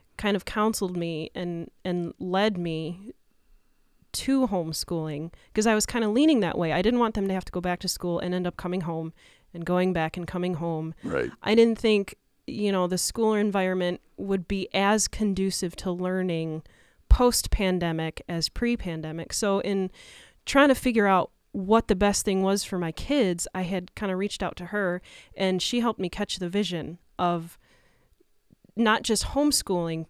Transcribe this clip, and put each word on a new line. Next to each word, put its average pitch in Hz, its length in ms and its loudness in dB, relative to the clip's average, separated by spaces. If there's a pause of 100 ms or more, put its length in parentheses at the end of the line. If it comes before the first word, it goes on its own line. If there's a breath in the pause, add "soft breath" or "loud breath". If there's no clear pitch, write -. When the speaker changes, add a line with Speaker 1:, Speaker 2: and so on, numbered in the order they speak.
(180 soft breath)
Speaker 1:
kind 208 180 0
of 185 100 -2
counseled 208 520 0
me 170 360 -6
and, 175 380 -6 (140)
and 180 340 -2
led 190 380 0
me 170 560 -6 (1000)
to 262 340 2
homeschooling, 160 840 -4 (220 soft breath)
'cause - 140 4
I 220 80 6
was 214 100 2
kinda 226 240 0
leaning 277 320 6
that 170 160 0
way. 165 160 2
I 160 80 2
didn't 233 180 4
want 226 160 2
them 196 120 0
to 190 60 0
have 185 120 -2
to - 60 -12
go 180 100 -4
back 180 200 -2
to 190 60 -6
school 175 320 -2
and 180 140 -2
end 180 140 0
up 175 100 -6
coming 185 240 -4
home 160 320 -6 (400 soft breath)
and 170 120 -10
going 180 280 2
back 160 240 -2
and 170 100 -8
coming 180 280 -2
home. 160 380 -4 (100)
Speaker 2:
Right. - 260 -2 (140)
Speaker 1:
I 214 120 2
didn't 226 220 6
think, 208 380 0 (320)
you 208 240 -2
know, 185 160 2
the 180 100 -2
school 220 360 0
environment 185 680 0 (140)
would 196 320 -4
be 196 260 -4
as 202 340 2
conducive 190 680 -2
to - 160 -6
learning 175 720 -2 (460 soft breath)
post-pandemic 180 1200 2
as 165 200 -2
pre-pandemic. 165 840 -4
So 196 260 2
in 196 320 0 (540 loud breath)
trying 285 240 6
to 262 60 6
figure 220 320 2
out 190 240 4 (200)
what 202 360 2
the 214 80 4
best 202 280 2
thing 190 180 2
was 196 220 2
for - 160 -6
my 165 120 -4
kids, 190 600 0
I 185 100 -4
had 180 320 -6
kinda 196 200 -4
reached 196 260 -4
out 185 160 -4
to 185 100 -12
her, 180 340 -2 (340 loud breath)
and 190 260 0
she 240 200 -2
helped 226 180 0
me 190 100 -2
catch - 300 -6
the 180 100 -4
vision 170 480 -4 (220)
of 170 380 -2 (1160 soft breath)
not 220 280 2
just 214 220 0
homeschooling, 175 840 0